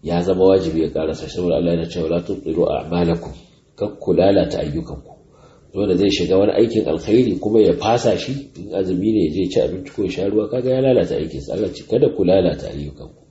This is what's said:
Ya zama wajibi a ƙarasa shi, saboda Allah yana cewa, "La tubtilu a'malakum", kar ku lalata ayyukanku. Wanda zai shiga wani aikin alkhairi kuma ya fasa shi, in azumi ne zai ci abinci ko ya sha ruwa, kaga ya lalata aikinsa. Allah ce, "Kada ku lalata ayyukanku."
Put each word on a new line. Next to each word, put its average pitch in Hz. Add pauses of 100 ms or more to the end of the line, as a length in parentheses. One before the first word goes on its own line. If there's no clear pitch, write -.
Ya 85
zama 92
wajibi 82
a 71
ƙarasa 78
shi, -
saboda 87
Allah 85
yana 82
cewa, 80
"La 85
tubtilu 85
a'malakum", 80 (420)
kar -
ku -
lalata 95
ayyukanku. - (580)
Wanda 98
zai 98
shiga 92
wani 104
aikin 110
alkhairi 104
kuma 107
ya 90
fasa 110
shi, 139
in 98
azumi 92
ne 90
zai 90
ci -
abinci 92
ko 104
ya 92
sha 92
ruwa, 104
kaga 127
ya 131
lalata 120
aikinsa. 71
Allah 95
ce, -
"Kada 131
ku -
lalata 90
ayyukanku." 71